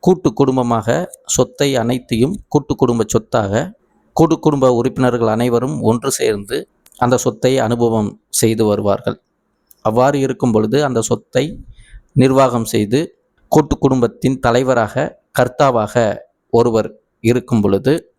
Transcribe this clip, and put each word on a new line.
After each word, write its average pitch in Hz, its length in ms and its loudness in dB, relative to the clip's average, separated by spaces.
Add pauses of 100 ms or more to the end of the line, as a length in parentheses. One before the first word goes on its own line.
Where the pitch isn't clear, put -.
கூட்டு 180 240 2 (100)
குடும்பமாக 123 560 0 (400)
சொத்தை 143 320 0 (140)
அனைத்தையும் 123 520 -2 (200)
கூட்டு 143 280 0
குடும்ப 117 320 2
சொத்தாக, 110 480 -2 (540)
கூட்டு 160 200 4 (100)
குடும்ப 139 340 4
உறுப்பினர்கள் 120 560 0
அனைவரும் 123 420 -2 (120)
ஒன்று 123 300 -2
சேர்ந்து 110 380 -4 (460)
அந்த 123 220 2
சொத்தை 127 280 0 (120)
அனுபவம் 113 440 0 (320)
செய்து 113 300 0
வருவார்கள். 104 460 -2 (720)
அவ்வாறு 135 360 2
இருக்கும் 127 300 -2
பொழுது, 110 320 0
அந்த 117 240 -2
சொத்தை 127 340 -4 (760)
நிர்வாகம் 131 500 2
செய்து 113 280 0 (520)
கூட்டு 147 320 2
குடும்பத்தின் 131 600 0
தலைவராக, 123 600 0 (320)
கர்த்தாவாக 123 680 0 (520)
ஒருவர் 110 320 0 (400)
இருக்கும் 120 340 0
பொழுது 101 300 0 (240)